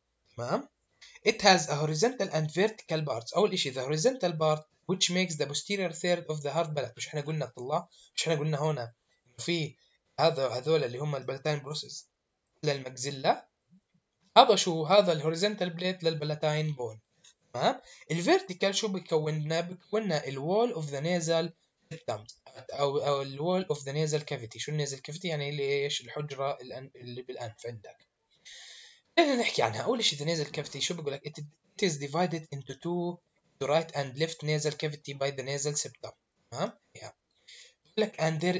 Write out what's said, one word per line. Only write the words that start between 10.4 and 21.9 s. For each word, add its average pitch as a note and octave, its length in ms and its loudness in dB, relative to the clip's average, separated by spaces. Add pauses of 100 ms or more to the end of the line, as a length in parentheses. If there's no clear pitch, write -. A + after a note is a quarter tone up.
هذول C#3 360 2
اللي A#2+ 140 -4
هم D3 180 -4
البلاتاين C3+ 440 -4
بروسيس C3+ 480 -10 (560)
للمجزلة؟ C3+ 800 -2 (920)
هذا A#3+ 180 12
شو؟ D#3+ 280 2
هذا F#3 280 8
الهوريزونتال E3+ 580 0
بليت F3+ 340 -2
للبلاتاين D3+ 720 0
بون، A2+ 260 -6 (540)
تمام؟ F3+ 280 0 (300)
الفيرتيكال G3 640 2
شو A3 120 0
بيكون D#3+ 460 0
لنا؟ D#3 280 0
بيكون F#3 420 -4
لنا D3+ 240 0
ال C3+ 80 -6
wall F#3 400 2
of D#3+ 100 -6
the C#3 180 -4
nasal E3 460 2 (440)